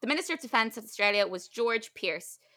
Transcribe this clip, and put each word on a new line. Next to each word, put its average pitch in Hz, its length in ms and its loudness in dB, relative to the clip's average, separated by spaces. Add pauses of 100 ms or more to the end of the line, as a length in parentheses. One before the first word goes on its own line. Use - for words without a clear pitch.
the 226 60 -4
Minister 320 260 0
of 320 80 -4
Defense 226 360 2
of 220 60 -12
Australia 202 440 4
was 185 200 -6
George 226 460 0
Pearce. - 460 -6 (180)